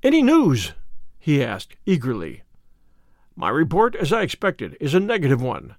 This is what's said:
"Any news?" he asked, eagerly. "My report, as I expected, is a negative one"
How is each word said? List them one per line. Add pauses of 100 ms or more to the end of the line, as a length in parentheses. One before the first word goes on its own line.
"Any
news?" (460)
he
asked, (100)
eagerly. (920)
"My
report,
as
I
expected,
is
a
negative
one"